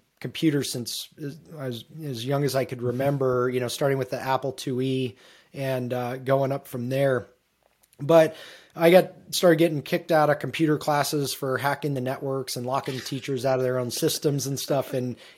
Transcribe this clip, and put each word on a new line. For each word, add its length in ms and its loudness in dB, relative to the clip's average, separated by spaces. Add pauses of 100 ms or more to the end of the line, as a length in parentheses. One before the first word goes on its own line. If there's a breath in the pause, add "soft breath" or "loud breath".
(200)
computers 520 0
since 380 -8 (480)
I 100 -8
was 180 -10 (180)
as 200 -8
young 200 0
as 120 0
I 100 2
could 180 -8
remember, 680 2
you 100 0
know, 80 -2
starting 300 0
with 140 -4
the 100 -6
Apple 300 0
two 300 -6
E 340 -2 (400 soft breath)
and, 360 -4
uh, 260 -4
going 340 0
up 160 -6
from 220 -8
there. 400 2 (720)
But 340 6 (420 loud breath)
I 140 6
got, 200 8 (200)
started 260 6
getting 240 4
kicked 280 -4
out 200 6
of 100 2
computer 380 0
classes 560 0
for 240 -4
hacking 380 -2
the 60 -2
networks 540 -6
and 100 -8
locking 360 -4
teachers 440 -6
out 140 2
of 40 0
their 140 0
own 140 -4
systems 560 -2
and 100 -4
stuff. 360 -2
And 240 -4 (200 soft breath)